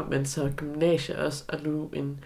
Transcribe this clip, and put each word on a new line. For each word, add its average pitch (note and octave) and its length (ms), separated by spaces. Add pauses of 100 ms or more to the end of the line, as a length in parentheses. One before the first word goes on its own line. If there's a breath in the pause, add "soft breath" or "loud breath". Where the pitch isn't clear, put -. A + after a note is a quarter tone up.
men C#3 160
så C#3 320
gymnasiet D3+ 600
også, D3 300
og D3+ 160
nu D3+ 300
en, C#3+ 320